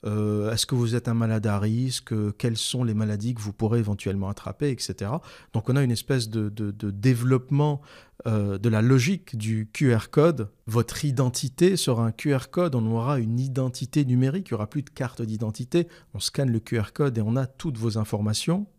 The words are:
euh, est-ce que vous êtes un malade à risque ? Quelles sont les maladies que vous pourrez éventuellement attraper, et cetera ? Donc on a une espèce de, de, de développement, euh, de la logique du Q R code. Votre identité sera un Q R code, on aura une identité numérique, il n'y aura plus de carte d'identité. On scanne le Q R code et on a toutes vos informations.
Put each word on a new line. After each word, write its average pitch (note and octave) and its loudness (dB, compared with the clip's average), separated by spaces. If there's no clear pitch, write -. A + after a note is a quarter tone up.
euh, G#2 0
est-ce A#2 0
que C3+ -2
vous A#2+ 2
êtes A#2 -2
un A#2 0
malade A2 0
à G2+ 0
risque ? A#2 -2
Quelles A2+ -2
sont B2+ -2
les A2+ 0
maladies G#2+ -2
que A2+ -8
vous G#2 -6
pourrez A2 2
éventuellement G2 -2
attraper, - -4
et A#2+ -6
cetera ? G#2 -6
Donc A2+ -2
on B2+ 4
a C#3 4
une B2 2
espèce A#2 -2
de, G#2+ -2
de, G#2 -4
de G#2 -6
développement, C3 2
euh, G2+ 0
de G#2+ 2
la A2 2
logique B2+ 2
du A2 -2
Q C3 2
R A2 0
code. D3 2
Votre A2+ 0
identité C#3 2
sera A#2 2
un A2+ 2
Q D3 0
R B2+ -2
code, F3 0
on A2+ 2
aura A#2 0
une A#2 0
identité C3 0
numérique, C3 2
il - -2
n'y - -2
aura G#2 -4
plus D3 -6
de - -14
carte - -6
d'identité. A#2 -2
On G2+ -8
scanne C3+ -2
le A2+ 2
Q A#2 -2
R G#2 -4
code C#3 0
et A2 0
on A2 0
a C3 0
toutes C3 -8
vos A2 -2
informations. A2 -2